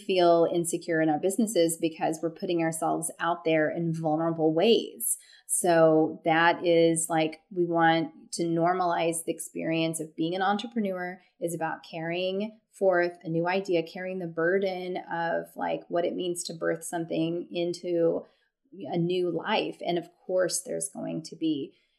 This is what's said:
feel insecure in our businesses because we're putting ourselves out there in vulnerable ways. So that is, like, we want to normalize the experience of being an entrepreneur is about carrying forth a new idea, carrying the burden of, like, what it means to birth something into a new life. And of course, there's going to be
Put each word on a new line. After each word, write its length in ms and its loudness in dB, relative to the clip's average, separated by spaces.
feel 460 6
insecure 480 -2
in 80 2
our 100 2
businesses 600 0
because 420 -2
we're 80 -2
putting 320 -4
ourselves 480 -2
out 240 -2
there 260 2
in 240 -2
vulnerable 600 0
ways. 600 0
So 760 4
that 420 4
is, 420 4
like, 320 0
we 120 0
want 440 2
to 120 -2
normalize 800 0
the 80 -4
experience 680 -4
of 160 -12
being 180 -2
an 80 -2
entrepreneur 760 -2
is 140 -4
about 260 -4
carrying 680 -4
forth 340 4
a 60 -12
new 180 0
idea, 360 0
carrying 360 -8
the 80 -6
burden 680 0
of, 320 -2
like, 340 -4
what 180 0
it 100 -2
means 280 -4
to 100 -8
birth 300 -2
something 680 -4
into 720 0
a 60 -4
new 340 0
life. 460 -2
And 120 0
of 100 -8
course, 380 0
there's 240 -6
going 360 -8
to 120 -16
be 380 -4